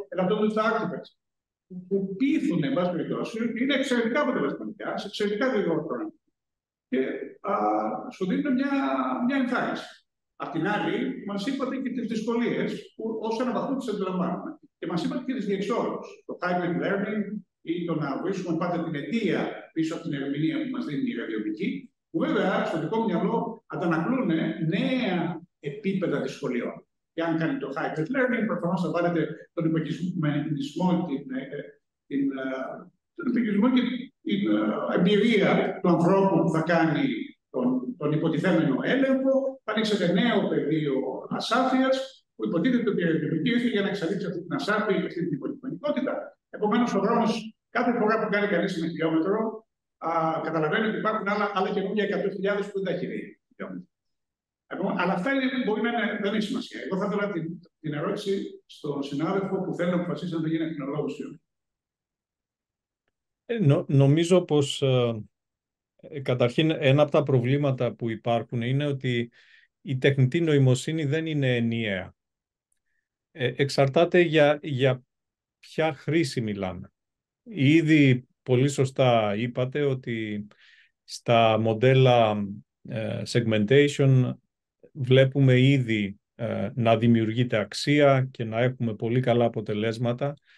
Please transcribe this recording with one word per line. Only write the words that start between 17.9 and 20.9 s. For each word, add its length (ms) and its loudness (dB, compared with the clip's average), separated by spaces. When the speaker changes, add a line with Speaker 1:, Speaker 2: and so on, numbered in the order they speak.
Speaker 1:
να 280 -4
βρίσκουμε 340 -2
πάντα 280 -2
την 100 -4
αιτία 760 -2
πίσω 220 -2
από 80 -8
την 100 -6
ερμηνεία 500 -2
που 80 -4
μας 140 -4
δίνει 260 -4